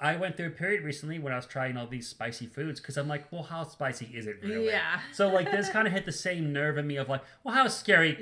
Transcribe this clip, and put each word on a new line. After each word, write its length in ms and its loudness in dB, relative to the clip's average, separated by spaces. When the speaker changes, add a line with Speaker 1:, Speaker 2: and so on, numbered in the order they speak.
Speaker 1:
I 140 2
went 220 -2
through 80 -4
a 60 -4
period 340 0
recently 340 -6
when 140 -4
I 20 -2
was 100 -4
trying 300 -4
all 100 -4
these 220 -8
spicy 380 -8
foods 340 -6
'cause 160 -8
I'm 140 -2
like, 240 -6
"Well, 100 -8
how 220 -6
spicy 480 -4
is 140 -8
it 140 -8
really?" 260 0
Speaker 2:
Yeah. 340 0
Speaker 1:
So, 160 4
like, 240 4
this 180 2
Speaker 2:
<laughs> 40 -4
Speaker 1:
kinda 160 4
hit 160 0
the 80 -4
same 400 -2
nerve 240 2
in 100 0
me 80 -2
of, 140 -2
like, 120 -2
"Well, 100 -4
how 140 6
scary 540 6